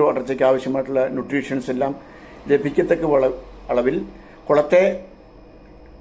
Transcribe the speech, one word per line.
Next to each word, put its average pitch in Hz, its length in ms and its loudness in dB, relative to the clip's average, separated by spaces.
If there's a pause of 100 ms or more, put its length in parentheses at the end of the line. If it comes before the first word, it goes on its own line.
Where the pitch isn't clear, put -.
വളർച്ചയ്ക്ക് 131 420 -2
ആവശ്യമായിട്ടുള്ള 131 520 -2 (140)
ന്യൂട്രീഷൻസ് 135 580 -4
എല്ലാം 139 200 -2 (580)
ലഭിക്കത്തക്ക 160 540 0 (100)
വള-, 131 200 2 (360)
അളവിൽ 123 260 0 (520)
കുളത്തെ 147 340 4 (1160)